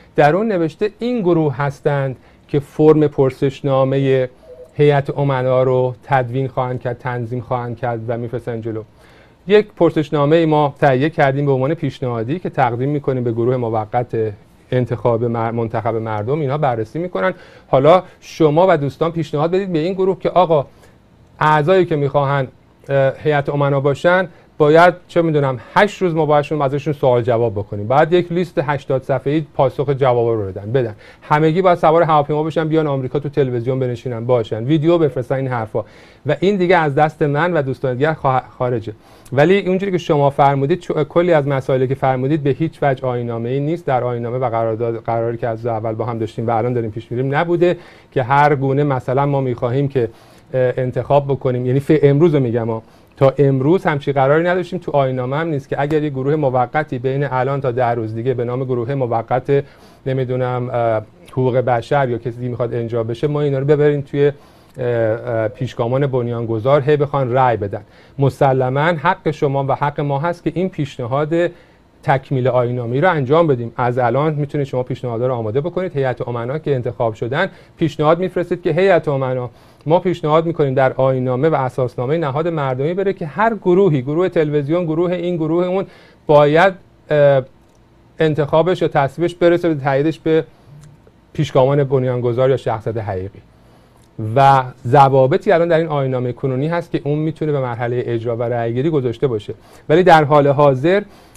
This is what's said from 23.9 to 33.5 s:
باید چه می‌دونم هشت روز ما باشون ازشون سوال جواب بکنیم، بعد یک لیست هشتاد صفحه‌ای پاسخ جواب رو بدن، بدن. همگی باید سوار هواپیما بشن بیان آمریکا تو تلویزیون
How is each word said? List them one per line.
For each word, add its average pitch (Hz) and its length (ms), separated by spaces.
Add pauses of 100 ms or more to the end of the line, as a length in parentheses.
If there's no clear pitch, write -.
باید 160 360 (140)
چه 170 140
می‌دونم 143 380 (140)
هشت 202 280
روز 175 140
ما 160 100
باشون 147 360
ازشون 143 320
سوال 123 280
جواب 117 320
بکنیم، 101 340
بعد 151 260
یک 175 180
لیست 170 280
هشتاد 135 440
صفحه‌ای 143 500
پاسخ 135 360
جواب 123 380
رو 113 180
بدن، 98 260
بدن. 117 240 (260)
همگی 156 400
باید 180 160
سوار 165 260
هواپیما 151 400
بشن 160 240
بیان 156 200
آمریکا 135 320
تو 143 100
تلویزیون 131 500